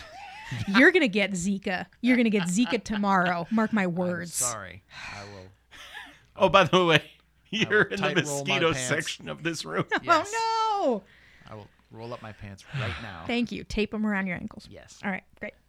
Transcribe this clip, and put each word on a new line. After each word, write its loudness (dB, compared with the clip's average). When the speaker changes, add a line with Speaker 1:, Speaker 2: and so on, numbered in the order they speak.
Speaker 1:
<laughs> -8
Speaker 2:
You're 8
gonna 4
get 0
Zika. -4
You're 4
gonna 4
get 2
Zika 0
tomorrow. 0
Mark 2
my 2
Speaker 3:
I'm -2
Speaker 2:
words. -4
Speaker 3:
sorry. -6
I -12
will. -16
Speaker 1:
Oh, 6
by 10
the 6
way, 8
Speaker 3:
I 4
will -2
Speaker 1:
you're 4
in 0
the -4
Speaker 3:
tight 0
roll -
my 4
Speaker 1:
mosquito 2
Speaker 3:
pants. -2
Speaker 1:
section -4
of -12
this -4
room. -2
<laughs> -2
Speaker 3:
Yes. 2
Speaker 2:
Oh, -2
no. -18
Speaker 3:
I -14
will -16
roll -12
up -12
my -14
pants -16
right -4
now. -14
Speaker 2:
Thank -2
you. -10
Tape -4
'em -4
around -2
your -6
ankles. -12
Speaker 3:
Yes. -20
Speaker 2:
All -4
right, -8
great. -12